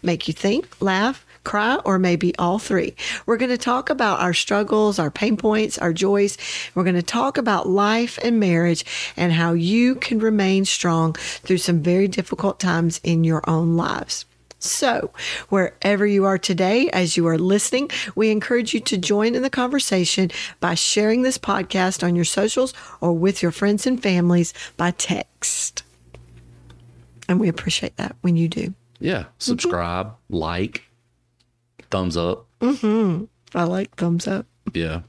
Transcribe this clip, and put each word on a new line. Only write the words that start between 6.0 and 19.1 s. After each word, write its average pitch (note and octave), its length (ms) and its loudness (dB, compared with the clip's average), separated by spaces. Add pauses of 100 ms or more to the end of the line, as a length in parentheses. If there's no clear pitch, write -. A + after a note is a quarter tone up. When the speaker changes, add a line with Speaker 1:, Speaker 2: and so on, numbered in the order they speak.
Speaker 1:
We're F#3 100 0
gonna F3+ 160 2
talk B3 380 -2
about A3 320 0
life G#3+ 520 0
and A#3 160 2
marriage E3+ 460 2 (320)
and F3 160 2
how E3+ 220 2
you A3 400 2
can A#3+ 240 -2
remain G3 480 2
strong D#3+ 480 0
through - 440 -4
some F3 240 2
very F#3 260 4
difficult - 520 -4
times E3+ 420 0
in E3 220 2
your D#3+ 240 0
own E3 300 2
lives. - 480 -4 (380)
So, - 460 -2 (380)
wherever G3 580 0
you G3+ 180 4
are F#3+ 140 2
today, F#3+ 520 2
as F3+ 260 0
you E3 100 2
are D#3+ 100 2
listening, G3+ 540 0 (240)
we A3 160 2
encourage A3 420 0
you - 60 0
to G#3+ 180 -2
join G#3 380 0